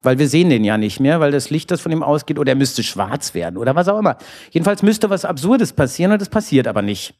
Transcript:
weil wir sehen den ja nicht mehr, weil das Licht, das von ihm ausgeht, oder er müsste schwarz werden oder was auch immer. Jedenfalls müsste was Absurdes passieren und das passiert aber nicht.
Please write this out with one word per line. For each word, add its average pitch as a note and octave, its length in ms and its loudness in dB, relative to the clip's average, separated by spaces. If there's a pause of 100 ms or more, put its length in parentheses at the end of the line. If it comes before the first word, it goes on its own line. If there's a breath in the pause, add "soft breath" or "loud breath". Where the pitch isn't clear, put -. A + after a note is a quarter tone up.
weil C3 180 2
wir D3 80 2
sehen D#3+ 220 4
den A#2 160 2
ja G#2+ 140 0
nicht G#2+ 220 -2
mehr, D3+ 200 2
weil C#3+ 120 2
das C#3+ 180 -2
Licht, D3+ 200 -4
das F3 120 -2
von E3 100 -4
ihm D#3+ 100 -2
ausgeht, D3 360 -2
oder C#3 140 0
er B2+ 40 2
müsste C3 260 0
schwarz G2+ 520 -6
werden E2+ 240 -6
oder A#2+ 160 0
was F3 140 2
auch G3+ 100 0
immer. F#3 180 0 (340 loud breath)
Jedenfalls G3 320 0
müsste G#3+ 280 2
was G3 160 -2
Absurdes F3+ 480 0
passieren E3+ 380 0
und G#3 100 2
das F#3+ 80 -8
passiert C#3+ 360 2
aber G#2 140 -2
nicht. G2+ 400 -6